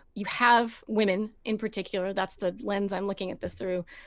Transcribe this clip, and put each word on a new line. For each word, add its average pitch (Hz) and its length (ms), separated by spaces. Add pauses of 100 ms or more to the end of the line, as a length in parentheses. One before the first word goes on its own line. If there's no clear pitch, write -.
(140)
you 196 100
have 233 640
women 214 440 (140)
in 220 140
particular, 196 540
that's 190 240
the 196 260
lens 202 300
I'm 190 140
looking 196 240
at 180 100
this 185 140
through, 180 300 (220)